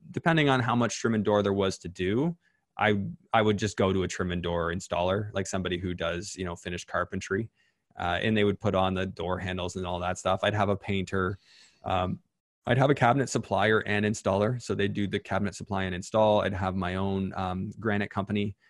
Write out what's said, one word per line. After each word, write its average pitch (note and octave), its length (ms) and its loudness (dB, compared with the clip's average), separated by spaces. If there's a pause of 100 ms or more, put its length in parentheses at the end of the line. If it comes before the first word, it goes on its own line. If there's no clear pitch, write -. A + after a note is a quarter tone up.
(100)
depending D#3 400 2
on C3 100 4
how A#2 160 0
much A#2 240 0
trim A#2 140 2
and G#2+ 100 2
door G#2 180 4
there G2+ 120 2
was F#2+ 240 0
to - 100 -12
do, A2 480 -2 (420)
I, G#2 220 2 (320)
I A#2 80 4
would G#2+ 160 4
just G#2 220 -2
go F#2+ 160 4
to F#2+ 80 0
a F2 60 -2
trim F2+ 220 -4
and F2 120 -2
door E2+ 320 -2
installer, F#2 580 -2
like G2 140 -4
somebody F2+ 320 -4
who F2+ 160 -4
does, E2+ 420 -4
you F#2 80 -6
know, F2 100 -6
finished F2 320 -10
carpentry, F#2+ 640 -4 (500)
uh, F2 240 -2
and A2 140 2
they G#2 80 4
would G2+ 160 2
put G2+ 140 0
on F#2 180 2
the F#2 140 -2
door F2+ 320 -4
handles F2+ 380 -6
and F#2 100 -8
all F2+ 140 -4
that F2+ 180 -4
stuff. F#2+ 240 0
I'd G#2 120 2
have G#2 140 2
a G2+ 80 2
painter. F#2+ 640 -2 (460)
Um, F#2 340 -2 (500)
I'd B2 80 4
have C#3 140 6
a D3 40 4
cabinet B2+ 360 4
supplier G#2+ 560 2
and G#2 180 0
installer. G#2 560 2
So G#2 140 -4
they'd G2+ 180 0
do G2+ 140 -2
the G2+ 120 -2
cabinet G2 360 -2
supply F#2+ 300 -4
and F#2 100 -2
install. G#2 480 4
I'd F#2+ 100 -2
have F#2+ 240 -2
my F#2 200 -2
own, G2 380 -2
um, F#2 460 -4
granite G#2 300 -2
company G2+ 440 -4 (160)